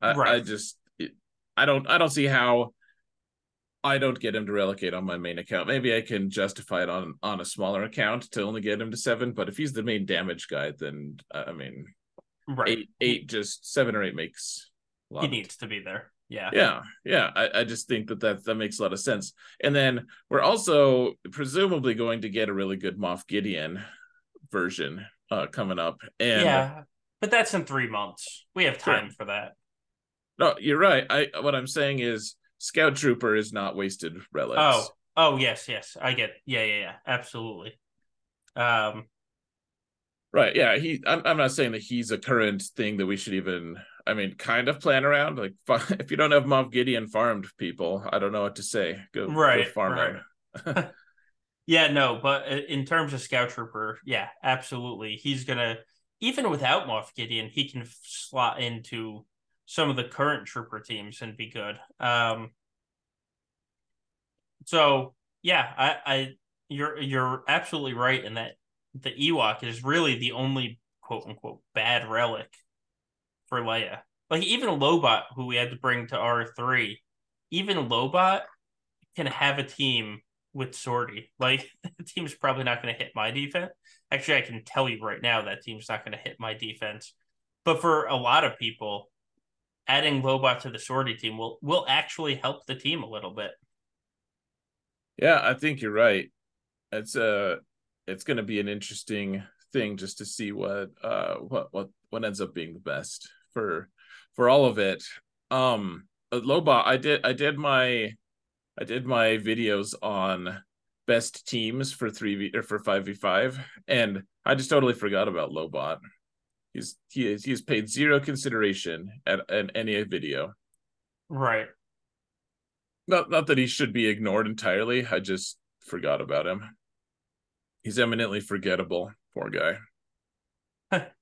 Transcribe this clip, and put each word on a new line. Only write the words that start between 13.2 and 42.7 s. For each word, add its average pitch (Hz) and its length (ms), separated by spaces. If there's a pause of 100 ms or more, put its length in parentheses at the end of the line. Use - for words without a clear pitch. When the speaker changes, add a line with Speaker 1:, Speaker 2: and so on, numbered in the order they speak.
Speaker 1:
just 104 420
seven 120 240
or 104 80
eight 87 120
makes - 540 (400)
a - 60
lot - 60
Speaker 2:
He - 60
Speaker 1:
of 135 40
Speaker 2:
needs 107 260
to 117 100
be 104 120
there. 95 320 (160)
Yeah. 98 260
Speaker 1:
Yeah, 104 280 (220)
yeah. 139 320
I, 107 260
I - 20
just 113 240
think 107 220
that, 104 100
that 101 260
that 113 80
makes 107 240
a 110 60
lot 92 100
of 95 60
sense. 104 340 (300)
And 143 120
then 131 300 (240)
we're 139 120
also 147 720 (180)
presumably 143 640
going 117 260
to 107 80
get 104 200
a 101 40
really 98 240
good 90 220
Moff 90 260
Gideon 95 560 (680)
version, 90 520 (280)
uh, 87 160
coming 95 320
up. 82 180 (220)
And 113 240
Speaker 2:
Yeah, 139 380 (380)
but 214 120
that's 226 240
in 165 100
three 135 220
months. 104 680
We 180 120
have 131 140
Speaker 1:
Sure. - 140
Speaker 2:
time 104 160
for - 160
that. 101 280 (840)
Speaker 1:
No, 147 220
you're 143 180
right. 160 320
I, 143 180 (140)
what 143 140
I'm 127 100
saying 139 320
is 117 380 (240)
Scout 156 360
Trooper 120 400
is 107 160
not 101 240
wasted 95 400 (160)
relics. 65 300
Speaker 2:
Oh, 143 260 (300)
oh, 156 200
yes, 123 300
yes. 107 320
I 127 140
get, 117 160 (160)
yeah, 120 180
yeah, 107 160
yeah. 95 140 (140)
Absolutely. 113 720 (760)
Um, 113 500 (1300)
Speaker 1:
Right, - 240
yeah. 113 220
He, 165 300
I'm, 165 180
I'm 160 120
not 135 160
saying 131 180
that 110 100
he's 117 300
a 107 80
current 107 420
thing 104 360